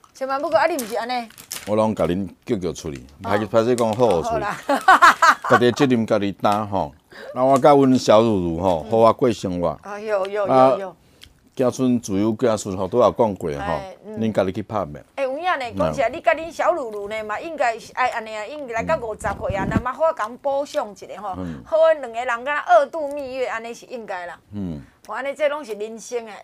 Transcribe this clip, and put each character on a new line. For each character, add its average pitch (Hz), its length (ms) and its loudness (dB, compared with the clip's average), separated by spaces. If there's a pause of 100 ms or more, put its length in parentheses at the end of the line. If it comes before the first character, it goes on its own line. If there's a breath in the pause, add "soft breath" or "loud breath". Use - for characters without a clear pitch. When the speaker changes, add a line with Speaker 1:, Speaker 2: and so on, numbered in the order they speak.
(140)
Speaker 1:
千 262 140 -8
万 269 140 -4
不 320 80 -4
可， 294 80 4
啊！ 311 100 4
你 339 80 -2
毋 285 40 -4
是 226 160 -8
安 226 120 -4
尼？ 240 220 -6 (380)
Speaker 2:
我 104 80 -2
拢 110 200 2
甲 92 100 0
恁 90 220 -2 (180)
叫 123 120 -2
叫 87 160 -4
出 78 180 -10
去， 67 100 -12 (220)
Speaker 1:
哦。 95 80 -4
Speaker 2:
歹 104 80 2
势， 107 80 -4
歹 113 180 2
势 123 100 2
讲 113 180 0
好 123 140 2
好 87 140 4
处 - 160 -2
理。 - 60 -4
Speaker 1:
哦， - 40 -4 (200)
好 285 60 2
啦。 330 680 6
<laughs> - 100 -6
Speaker 2:
家 117 80 6
己 120 140 4
责 143 140 2
任 120 200 2
家 110 140 2
己 101 140 -2
担 104 340 0
吼。 87 260 -4 (400 loud breath)
那 127 100 -2
我 135 140 6
甲 147 160 8
阮 135 240 6
小 110 240 6
露 113 180 4
露 85 220 -2
吼， 85 240 2
Speaker 1:
嗯。 73 60 -10
Speaker 2:
好 113 140 6
好 110 80 8
过 127 180 2
生 92 280 -4
活。 85 220 -2
Speaker 1:
啊， 202 180 -12
有 208 280 -2
有 202 200 -4
有 131 320 6
有。 190 100 -8
Speaker 2:
啊， 165 60 -18 (600 soft breath)
子 127 160 0
孙 123 280 0
自 98 180 -6
有 107 140 2
子 110 260 0
孙 98 200 -6
吼， 98 100 -4
拄 117 140 2
仔 101 160 6
讲 110 180 2
过 85 160 -6
吼， 71 60 -6
Speaker 1:
哎， 78 380 -6 (100)
嗯。 110 140 -10
Speaker 2:
恁 110 120 -2
家 98 140 0
己 95 80 -4
去 107 100 -8
拍 101 220 -6
拼。 73 100 -12 (200)
Speaker 1:
哎， 277 80 -4
有 262 140 -4
影 330 60 -8
呢， 277 340 -4
讲 302 160 0
起 - 80 -4
来， 233 80 0
你 302 120 -10
甲 330 120 2
恁 311 160 -10
小 269 220 -2
露 285 200 -4
露 202 180 -10
呢 220 140 -8
嘛， 214 160 -6
应 320 180 -10
该 233 200 0
是 - 160 -18
爱 247 160 0
安 220 160 -6
尼 220 80 -14
啊， 214 120 -8
应 285 220 -12
该 226 80 -8
来 226 80 -4
到 214 140 0
五 220 160 -8
十 - 80 -16
岁 202 340 -4
啊， 190 140 -4
那 - 120 0
么 247 100 -6
好 311 220 0
讲 226 240 -8
补 277 280 -2
偿 269 260 -6
一 190 40 -20
下 175 260 -16
吼。 196 160 -8
Speaker 2:
嗯。 80 280 -10
Speaker 1:
好， 320 120 0 (220)
两 - 20 -12
个 233 120 -10
人 240 120 -6
敢 240 180 -2
若 285 100 -4
二 294 320 4
度 285 280 -6
蜜 269 220 -8
月， 247 120 -4
安 220 160 -6
尼 233 100 -12
是 - 140 -20
应 226 180 -12
该 180 200 -8
啦。 170 140 -14 (140)
Speaker 2:
嗯。 87 280 -8 (260 loud breath)
Speaker 1:
我 208 60 -12
安 247 120 -8
尼 277 80 -6
这 294 160 0
拢 294 160 -6
是 220 80 -10
人 220 260 -10
生 233 260 -8
的， 220 60 -16 (120)